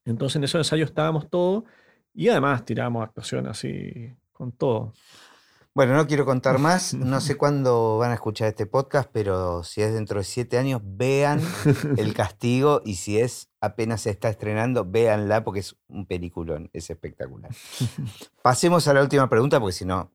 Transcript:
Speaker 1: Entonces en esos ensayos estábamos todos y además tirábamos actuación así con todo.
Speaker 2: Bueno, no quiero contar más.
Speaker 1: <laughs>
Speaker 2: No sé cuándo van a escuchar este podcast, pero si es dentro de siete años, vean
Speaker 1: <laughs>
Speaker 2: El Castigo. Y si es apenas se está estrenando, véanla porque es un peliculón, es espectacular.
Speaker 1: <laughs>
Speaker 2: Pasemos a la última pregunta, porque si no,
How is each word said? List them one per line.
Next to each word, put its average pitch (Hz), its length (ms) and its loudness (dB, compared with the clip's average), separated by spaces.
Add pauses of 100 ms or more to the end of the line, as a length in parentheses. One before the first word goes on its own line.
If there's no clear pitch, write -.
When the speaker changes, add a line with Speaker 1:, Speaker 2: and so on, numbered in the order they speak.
Speaker 1:
Entonces 127 320 -4
en 147 80 -2
esos 151 160 0
ensayos 156 300 0
estábamos 156 400 -2
todos 185 340 0 (500)
y 180 140 -2
además 139 380 2
tirábamos 117 400 -4
actuación 127 420 -8
así 123 640 -10 (220)
con 123 180 -12
todo. 113 400 -2 (840)
Speaker 2:
Bueno, 131 200 4
no 156 120 4
quiero 143 200 2
contar 131 340 2
más. 175 340 2
Speaker 1:
<laughs> - 0 -
Speaker 2:
No 131 280 -2
sé 143 160 -2
cuándo 123 600 2
van 120 140 2
a 117 40 -2
escuchar 110 340 -2
este 104 160 -4
podcast, 135 480 0
pero 92 500 -2
si - 180 -6
es 107 120 0
dentro 107 260 -4
de 98 60 -4
siete 120 320 -4
años, 131 260 0
vean 135 560 0
Speaker 1:
<laughs> 151 580 0
Speaker 2:
El 107 160 0
Castigo. 127 680 2
Y 104 120 -6
si 104 240 -2
es - 300 -2 (120)
apenas 110 400 -2
se 117 80 -4
está 104 180 -2
estrenando, 110 560 -2
véanla 107 640 2
porque 98 160 -4
es - 160 -12 (100)
un 95 200 -10
peliculón, 82 680 -6
es - 160 -10
espectacular. 67 600 -14
Speaker 1:
<laughs> - 920 -10
Speaker 2:
Pasemos 170 480 4
a 143 40 6
la 139 80 6
última 139 280 4
pregunta, 135 320 4
porque 95 120 -2
si - 120 -8
no, 92 300 -2